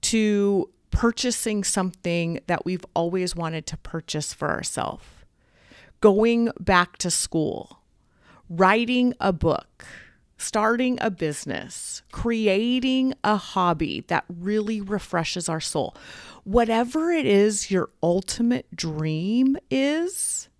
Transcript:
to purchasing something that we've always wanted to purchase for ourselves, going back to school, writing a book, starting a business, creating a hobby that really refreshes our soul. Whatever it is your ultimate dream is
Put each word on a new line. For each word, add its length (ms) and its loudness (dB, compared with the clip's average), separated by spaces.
to 640 2
purchasing 720 0
something 800 -2
that 200 -2
we've 180 -4
always 400 0
wanted 320 -6
to 120 -10
purchase 560 -8
for 160 -4
ourselves, 540 -6
going 480 4
back 380 2
to 120 -2
school, 720 -4
writing 680 4
a 140 2
book, 540 -2
starting 640 0
a 80 0
business, 1000 -6
creating 1120 2
a 140 2
hobby 720 0
that 200 0
really 520 -2
refreshes 680 -4
our 120 -2
soul. 360 -4
Whatever 720 2
it 120 0
is 460 4
your 200 0
ultimate 720 0
dream 840 0
is 800 -2